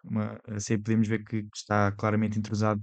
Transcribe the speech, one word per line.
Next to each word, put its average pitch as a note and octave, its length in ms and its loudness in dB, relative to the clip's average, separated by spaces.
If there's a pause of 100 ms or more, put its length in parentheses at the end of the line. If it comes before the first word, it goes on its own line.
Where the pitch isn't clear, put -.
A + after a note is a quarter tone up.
uma, A2 340 -4 (100)
assim G#2+ 300 -2
podemos A2 300 2
ver G#2+ 160 -2
que, G#2+ 180 -4
que G#2 140 -14
está G#2 360 2
claramente G#2+ 460 0
entrosado G#2+ 440 0